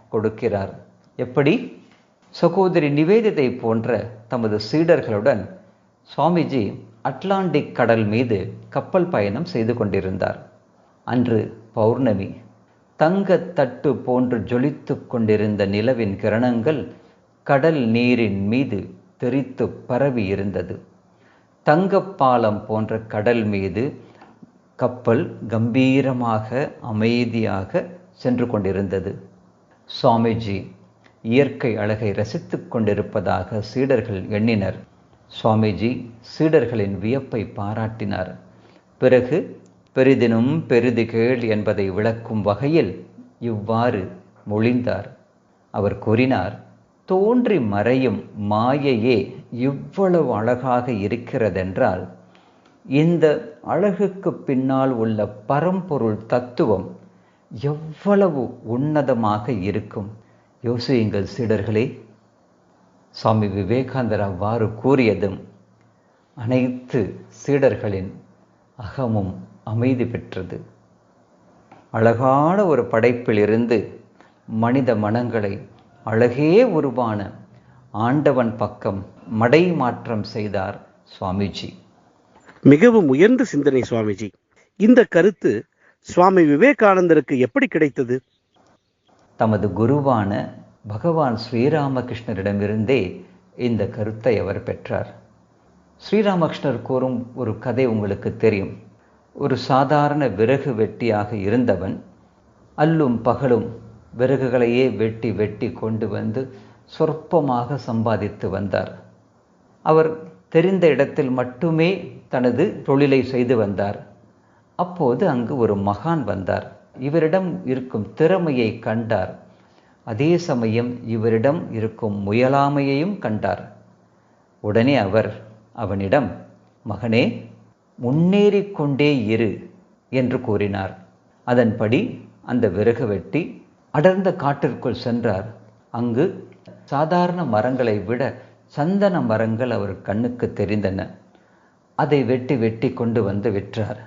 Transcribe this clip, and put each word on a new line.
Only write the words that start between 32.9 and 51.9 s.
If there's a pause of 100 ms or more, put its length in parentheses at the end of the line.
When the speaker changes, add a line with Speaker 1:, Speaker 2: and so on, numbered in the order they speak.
Speaker 1:
சீடர்கள்
எண்ணினர். (480)
சுவாமிஜி (100)
சீடர்களின்
வியப்பை
பாராட்டினார். (640)
பிறகு (340)
"பெரிதினும்
பெரிது
கேள்"
என்பதை
விளக்கும்
வகையில் (340)
இவ்வாறு (400)
மொழிந்தார். (680)
அவர்
கூறினார், (440)
"தோன்றி
மறையும் (280)
மாயையே (180)
இவ்வளவு
அழகாக
இருக்கிறதென்றால், (800)